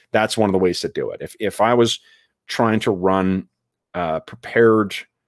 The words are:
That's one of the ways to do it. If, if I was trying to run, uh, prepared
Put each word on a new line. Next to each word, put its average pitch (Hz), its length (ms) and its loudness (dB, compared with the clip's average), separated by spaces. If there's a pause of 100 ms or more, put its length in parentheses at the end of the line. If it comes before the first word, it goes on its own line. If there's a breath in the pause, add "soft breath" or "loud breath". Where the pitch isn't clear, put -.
(120)
That's 110 260 0
one 107 120 2
of 95 40 0
the 92 60 0
ways 90 220 0
to - 80 -6
do 67 200 -6
it. - 120 -14
If, 78 180 -14
if 101 200 -6
I 113 140 4
was 117 260 2 (460 soft breath)
trying 110 360 0
to 117 100 0
run, 95 560 -2 (480)
uh, 80 240 -4
prepared 110 760 0 (320)